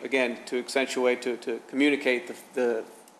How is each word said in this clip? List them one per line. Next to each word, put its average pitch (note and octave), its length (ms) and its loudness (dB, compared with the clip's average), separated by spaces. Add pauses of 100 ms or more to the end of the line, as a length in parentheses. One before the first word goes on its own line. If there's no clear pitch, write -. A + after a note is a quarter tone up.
again, B2 400 0
to B2+ 140 -2
accentuate, B2+ 640 0
to, A#2+ 160 -2
to A2+ 280 -6
communicate C3+ 600 2
the, A2+ 80 -10 (180)
the A#2+ 320 0 (360)